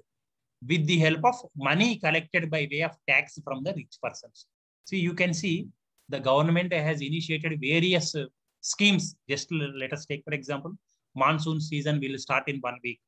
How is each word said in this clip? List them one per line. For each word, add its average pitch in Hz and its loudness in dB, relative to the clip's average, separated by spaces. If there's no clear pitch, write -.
with 151 2
the 175 4
help 156 4
of 247 4
money 165 2
collected 165 0
by 151 0
way 147 -2
of 160 -4
tax 139 0
from 135 -6
the 185 -4
rich 147 -10
persons. - -10
So 190 -6
you 175 0
can 180 2
see 170 -2
the - -6
government 165 4
has 156 0
initiated 160 -4
various, 165 2
uh, 143 -4
schemes. - 2
Just 139 -4
l-, 143 -4
let 131 -6
us 151 -10
take, 143 -8
for 151 -6
example, 143 -6
monsoon 156 2
season 147 -2
will 135 -4
start 135 -2
in 139 -6
one 123 -8
week. 120 -8